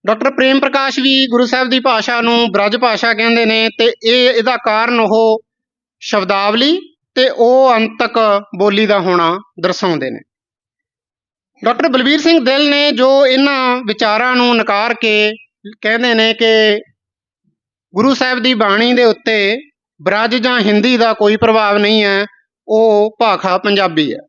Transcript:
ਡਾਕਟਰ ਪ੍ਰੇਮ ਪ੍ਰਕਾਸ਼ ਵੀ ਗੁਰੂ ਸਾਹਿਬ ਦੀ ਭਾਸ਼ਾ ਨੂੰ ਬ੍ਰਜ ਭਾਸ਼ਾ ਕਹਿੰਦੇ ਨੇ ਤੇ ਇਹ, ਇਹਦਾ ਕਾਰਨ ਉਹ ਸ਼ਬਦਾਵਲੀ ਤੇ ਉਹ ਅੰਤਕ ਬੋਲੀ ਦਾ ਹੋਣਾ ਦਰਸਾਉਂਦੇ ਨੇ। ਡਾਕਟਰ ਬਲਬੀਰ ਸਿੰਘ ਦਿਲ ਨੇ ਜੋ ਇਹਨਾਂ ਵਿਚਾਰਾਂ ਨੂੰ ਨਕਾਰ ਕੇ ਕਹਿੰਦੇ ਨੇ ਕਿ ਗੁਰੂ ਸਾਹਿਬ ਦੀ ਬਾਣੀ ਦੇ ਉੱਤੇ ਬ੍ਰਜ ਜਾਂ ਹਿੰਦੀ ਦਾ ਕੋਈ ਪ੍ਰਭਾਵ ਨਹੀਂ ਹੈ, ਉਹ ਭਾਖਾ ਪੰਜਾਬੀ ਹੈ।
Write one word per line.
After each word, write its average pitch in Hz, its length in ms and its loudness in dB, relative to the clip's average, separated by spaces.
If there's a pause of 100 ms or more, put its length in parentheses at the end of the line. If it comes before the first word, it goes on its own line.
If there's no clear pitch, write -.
ਡਾਕਟਰ 220 240 0
ਪ੍ਰੇਮ 262 280 2
ਪ੍ਰਕਾਸ਼ 269 400 -2
ਵੀ 269 280 2
ਗੁਰੂ 247 180 2
ਸਾਹਿਬ 254 240 0
ਦੀ 254 100 0
ਭਾਸ਼ਾ 240 420 0
ਨੂੰ 233 300 0
ਬ੍ਰਜ 208 260 0
ਭਾਸ਼ਾ 233 360 0
ਕਹਿੰਦੇ 233 320 0
ਨੇ 220 240 0
ਤੇ 226 220 0 (140)
ਇਹ, 247 240 2
ਇਹਦਾ 233 280 0
ਕਾਰਨ 233 420 0
ਉਹ 220 420 2 (580)
ਸ਼ਬਦਾਵਲੀ 208 800 -2 (360)
ਤੇ 254 140 2
ਉਹ 254 460 2
ਅੰਤਕ 220 680 0 (140)
ਬੋਲੀ 202 280 0
ਦਾ 202 140 2
ਹੋਣਾ 175 380 0 (220)
ਦਰਸਾਉਂਦੇ 170 500 -2
ਨੇ। 113 100 -10 (1500)
ਡਾਕਟਰ 233 220 0
ਬਲਬੀਰ 262 320 0
ਸਿੰਘ 320 260 2
ਦਿਲ 277 240 2
ਨੇ 285 220 0
ਜੋ 269 360 2
ਇਹਨਾਂ 262 500 0
ਵਿਚਾਰਾਂ 226 580 -2
ਨੂੰ 247 220 2
ਨਕਾਰ 220 360 -2
ਕੇ 214 380 -2 (500)
ਕਹਿੰਦੇ 233 320 -2
ਨੇ 226 200 0
ਕਿ 220 460 0 (1160)
ਗੁਰੂ 247 180 0
ਸਾਹਿਬ 254 260 -4
ਦੀ 254 140 -2
ਬਾਣੀ 220 400 0
ਦੇ 247 100 2
ਉੱਤੇ 214 540 0 (440)
ਬ੍ਰਜ 214 340 -2
ਜਾਂ 247 240 0
ਹਿੰਦੀ 214 380 0
ਦਾ 226 160 0
ਕੋਈ 214 240 0
ਪ੍ਰਭਾਵ 214 400 0
ਨਹੀਂ 208 260 0
ਹੈ, 202 220 -2 (420)
ਉਹ 220 520 0
ਭਾਖਾ 190 380 0
ਪੰਜਾਬੀ 180 560 -2
ਹੈ। - 160 -10